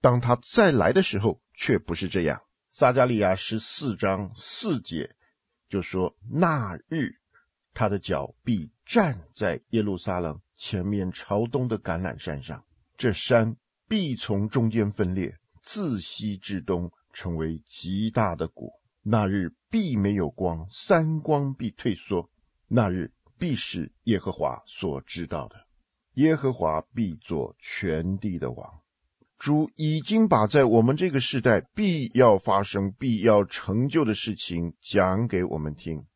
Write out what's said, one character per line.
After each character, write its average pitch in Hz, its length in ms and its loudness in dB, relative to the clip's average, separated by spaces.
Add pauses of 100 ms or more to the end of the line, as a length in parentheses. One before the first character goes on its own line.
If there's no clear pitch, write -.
当 123 200 4
他 123 200 2
再 202 300 4
来 107 220 4
的 185 100 4
时 101 160 -2
候， 104 240 0 (120)
却 - 240 0
不 85 180 -4
是 92 120 -6
这 90 140 0
样。 73 200 -2 (280)
撒 127 220 4
迦 127 120 4
利 123 140 0
亚 95 160 4
十 110 240 -6
四 110 380 -6
章 95 400 -2
四 - 440 -6
节 - 360 -10 (520)
就 98 140 -2
说 92 340 -4 (140)
：“那 131 480 -2 (100)
日， 151 280 -6 (580)
他 110 140 -2
的 98 100 -2
脚 78 460 -6
必 98 260 -2 (160)
站 151 380 0 (100)
在 87 260 -2 (100)
耶 113 120 2
路 101 160 -2
撒 90 220 -4
冷 78 200 -6 (140)
前 92 320 -4
面 98 240 -2
朝 107 380 -2
东 127 180 -2
的 110 140 -4
橄 85 200 -4
榄 90 180 -6
山 71 260 -8
上， - 200 -14 (320)
这 123 160 0
山 113 440 2 (320)
必 185 260 0
从 107 340 -2
中 113 220 2
间 104 220 0
分 92 240 -2
裂， 95 200 -4 (260)
自 156 380 -4
西 104 360 -8
至 95 240 -6
东， 87 320 -2 (200)
成 85 220 -6
为 80 320 -4
极 101 460 -4
大 98 240 0
的 78 100 -4
谷。 - 280 -14 (280)
那 107 240 2
日 95 260 -2 (160)
必 190 280 -2
没 101 180 2
有 85 160 0
光， 87 400 -4
三 160 480 0
光 143 360 0
必 120 160 -6
退 107 260 -4
缩。 87 340 -4 (380)
那 113 200 2
日 90 240 -4 (240)
必 160 200 -2
是 - 340 -8 (140)
耶 107 160 2
和 - 100 -6
华 69 340 -4
所 73 360 -6
知 82 260 -10
道 73 220 -8
的。 - 180 -20 (480)
耶 156 220 4
和 135 160 0
华 80 300 -2 (120)
必 98 220 -4
作 73 420 -6
全 85 600 -4
地 92 200 -6
的 64 140 -6
王。” - 280 -16 (580)
主 151 380 2
已 156 240 0
经 220 260 4
把 110 220 4
在 139 160 6
我 113 180 6
们 131 140 4
这 175 140 0
个 139 100 0
时 127 200 -2
代 107 200 6
必 165 520 0
要 117 260 8
发 98 260 2
生、 98 340 -2
必 120 220 0
要 104 240 6
成 110 440 -2
就 151 160 2
的 107 120 0
事 107 180 -4
情 85 460 -6
讲 98 480 2
给 90 160 0
我 - 140 -4
们 76 180 -4
听。 78 400 -8